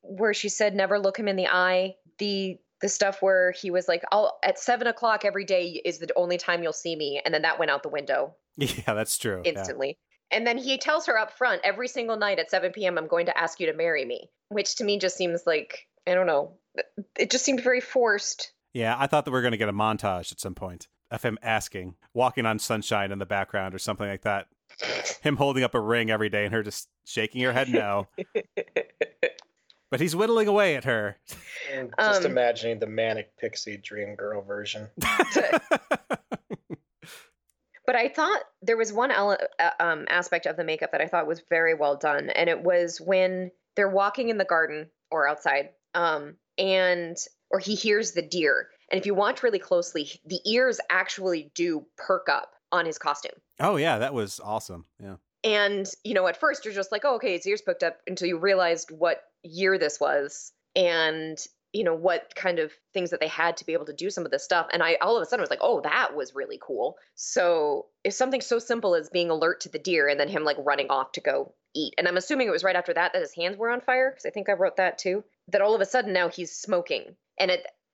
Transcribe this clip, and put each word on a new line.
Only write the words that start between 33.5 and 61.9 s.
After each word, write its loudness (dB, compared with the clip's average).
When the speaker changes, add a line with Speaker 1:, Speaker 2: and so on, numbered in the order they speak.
Speaker 3:
dream -10
girl -6
version. -8
Speaker 1:
<laughs> -14
But 2
I 2
thought 0
there 2
was 0
one 2
ele-, 4
uh, 4
um, 0
aspect 0
of -4
the -2
makeup -2
that 0
I 0
thought 0
was -4
very 4
well 2
done, 0
and 2
it 0
was 2
when 0
they're 4
walking 0
in 0
the 2
garden 0
or 2
outside, 0
um, 0
and, 2
or 2
he -4
hears 0
the -2
deer. 0
And 0
if -6
you 0
watch 0
really 2
closely, -2
the -8
ears 2
actually -2
do -2
perk -2
up -2
on 2
his -6
costume. -6
Speaker 2:
Oh, 2
yeah, 2
that -2
was -4
awesome. -8
Yeah. -14
Speaker 1:
And, 2
you -2
know, 4
at 0
first 0
you're -10
just -4
like, -2
"Oh, 2
okay, -2
his -4
ears -2
perked -2
up," -4
until -4
you -2
realized 2
what 0
year 0
this 0
was -2
and, 2
you -2
know, 2